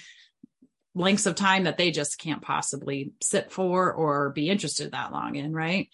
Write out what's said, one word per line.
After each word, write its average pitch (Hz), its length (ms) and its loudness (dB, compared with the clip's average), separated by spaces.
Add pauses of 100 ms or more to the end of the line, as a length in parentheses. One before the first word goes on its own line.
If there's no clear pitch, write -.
(960)
lengths 190 320 4
of 175 80 2
time 190 300 4
that 151 120 2
they 180 140 4
just 147 280 -2
can't - 240 -4
possibly 139 720 -4 (100)
sit - 300 0
for 180 400 2
or 143 380 0
be 151 180 -2
interested 160 440 -2
that 131 200 -6
long 127 240 -6
in, 143 160 -4
right? 165 420 -2